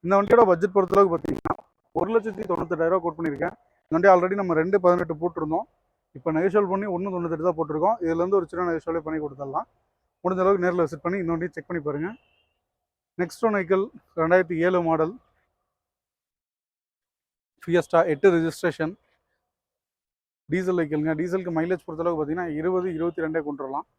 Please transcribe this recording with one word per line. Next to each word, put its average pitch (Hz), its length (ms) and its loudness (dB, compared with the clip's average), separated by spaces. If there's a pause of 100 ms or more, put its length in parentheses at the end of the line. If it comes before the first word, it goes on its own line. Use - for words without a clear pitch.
இந்த 180 120 0
வண்டியோட 208 300 6
பட்ஜெட் 185 300 2
பொறுத்தளவுக்கு 190 380 4
பாத்தீங்கன்னா, - 400 -4 (420)
ஒரு 175 160 -2
லட்சத்தி 214 320 -2
தொண்ணூத்தெட்டாயிரம் 165 500 0
ரூபாய் 175 120 0
கோட் 160 120 -4
பண்ணியிருக்கேன். 160 380 -6 (360)
இந்த 156 40 -2
வண்டி 180 140 6
already 185 260 6
நம்ம 185 200 -2
ரெண்டு 185 240 2
பதினெட்டு 175 360 2
போட்டிருந்தோம். 165 500 -4 (500)
இப்ப 151 160 -6
நெகோஷியபிள் 180 400 2
பண்ணி 196 160 -4
ஒண்ணு 190 260 -4
தொண்ணூத்தெட்டு 170 340 -2
தான் 165 120 0
போட்டிருக்கோம். 160 400 0
இதுல 165 220 0
இருந்து 190 180 2
ஒரு 170 80 -4
சின்ன 180 180 -6
நெகோஷியபிளே 165 380 -4
பண்ணி 156 160 -6
கொடுத்துடலாம். 143 480 -8 (560)
முடிஞ்ச 185 180 0
அளவுக்கு 185 240 2
நேர்ல 175 200 0
விசிட் 151 200 -10
பண்ணி 190 140 -2
இந்த 170 140 -2
வண்டியை 165 200 -4
செக் - 160 -14
பண்ணி 175 140 -6
பாருங்க. 147 260 -4 (1080)
நெக்ஸ்ட் 175 260 -6
ஒன் 214 140 2
வெஹிக்கிள் 190 260 0 (320)
ரெண்டாயிரத்தி 170 440 2
ஏழு 180 220 2
மாடல் 160 320 0 (2500)
Fiesta 170 440 2
எட்டு 156 220 2
ரெஜிஸ்ட்ரேஷன் 165 640 -2 (1600)
டீசல் 180 300 0
வெஹிக்கிள்ங்க. 156 340 -2
டீசலுக்கு 175 380 -4
மைலேஜ் 170 340 -2
பொறுத்தளவுக்கு 165 360 -4
பாத்தீங்கன்னா, 165 340 -4
இருபது, 180 380 -2
இருபத்தி 165 320 -4
ரெண்டே 160 160 -2
கொண்டு 147 220 -8
வரலாம். 135 240 -8 (120)